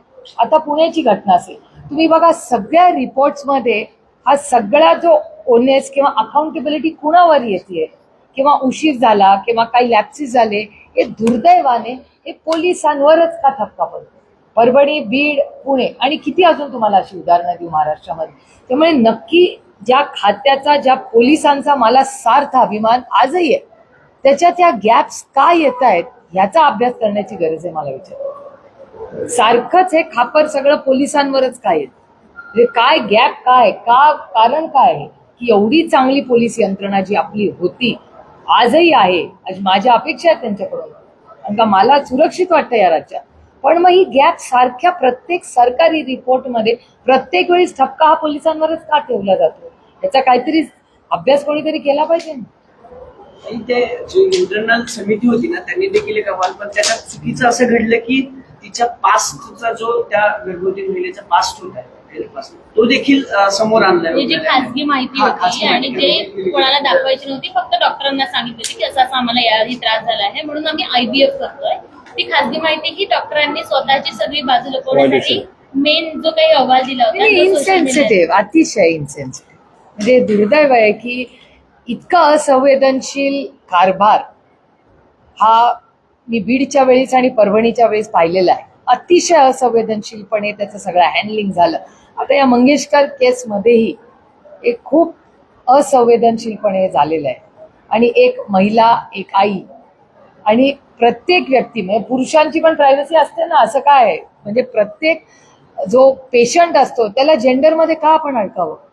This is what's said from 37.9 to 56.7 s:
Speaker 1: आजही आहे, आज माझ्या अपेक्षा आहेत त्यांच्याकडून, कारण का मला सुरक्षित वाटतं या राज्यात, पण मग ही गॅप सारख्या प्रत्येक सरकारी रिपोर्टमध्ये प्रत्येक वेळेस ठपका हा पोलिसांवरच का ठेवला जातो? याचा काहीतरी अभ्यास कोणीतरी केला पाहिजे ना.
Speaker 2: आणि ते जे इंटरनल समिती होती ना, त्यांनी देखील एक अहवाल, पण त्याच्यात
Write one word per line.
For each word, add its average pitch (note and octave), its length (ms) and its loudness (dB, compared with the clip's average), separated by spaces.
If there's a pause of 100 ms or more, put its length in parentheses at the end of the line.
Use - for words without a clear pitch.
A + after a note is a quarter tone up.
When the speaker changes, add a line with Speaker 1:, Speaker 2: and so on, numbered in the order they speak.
Speaker 1:
आजही B3 440 4
आहे, F#3 320 2
आज - 360 -14
माझ्या G3 320 2
अपेक्षा D#4+ 380 0
आहेत - 100 0
त्यांच्याकडून, G3 500 -10 (380)
कारण - 280 -12
का A3+ 80 2
मला A3 380 2
सुरक्षित D#4 480 0
वाटतं C4+ 260 0
या F#3+ 140 4
राज्यात, - 320 -4 (400)
पण D#4 160 2
मग F4+ 120 4
ही F#4 140 6
गॅप C4+ 340 2
सारख्या B3 520 0
प्रत्येक E4 540 -4
सरकारी D4+ 580 2
रिपोर्टमध्ये B3 720 -4 (300)
प्रत्येक D4+ 460 0
वेळेस F4+ 280 0
ठपका - 280 0
हा D#4 80 4
पोलिसांवरच D#4 720 -4
का D4+ 120 0
ठेवला G3+ 380 -2
जातो? - 340 -2 (340)
याचा C#4 160 0
काहीतरी C4 420 2 (480)
अभ्यास B3 340 0
कोणीतरी D4+ 340 -4
केला C#4+ 260 0
पाहिजे D#4+ 280 -2
ना. B3+ 100 -14 (1040)
Speaker 2:
आणि A#3 160 -10
ते B3 460 -4
जे F#3 320 2
इंटरनल A3+ 440 -2
समिती G#3+ 420 -4
होती A#3+ 220 0
ना, F4 120 -8
त्यांनी F4+ 260 -4
देखील - 300 -2
एक G#3 120 -4
अहवाल, F#3 240 -4
पण - 140 -14
त्याच्यात A3 320 -2